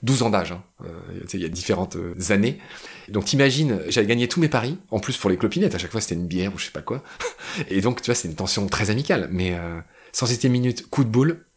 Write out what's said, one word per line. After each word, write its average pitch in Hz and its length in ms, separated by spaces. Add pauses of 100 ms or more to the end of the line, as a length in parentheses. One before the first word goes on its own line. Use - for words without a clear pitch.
Douze 127 200
ans 117 60
d'âge, 90 240
hein. 90 100 (220)
Euh, 87 40 (340)
tu 87 60
sais, 101 100
il 90 40
y 82 40
a - 20
différentes, 101 480
euh, 87 180 (140)
années. 110 320 (480)
Donc, 101 160
t'imagines, 135 640
j'avais 104 180
gagné 120 220
tous 170 120
mes 156 100
paris. 131 260 (140)
En - 100
plus, - 160
pour 196 140
les 180 80
clopinettes, 165 360
à 90 40
chaque 87 120
fois, - 120
c'était - 140
une 87 100
bière 92 280
ou - 40
je - 80
sais - 40
pas 76 120
quoi. 131 200 (340)
<laughs> - 340
Et 95 100
donc, 117 220
tu - 80
vois, 120 40
c'est - 140
une 80 60
tension 95 320
très 98 240
amicale. 127 420
Mais, 90 220
euh, 85 260 (320)
cent - 140
septième 123 260
minute, 123 380
coup 139 120
de 113 60
boule 139 380 (100)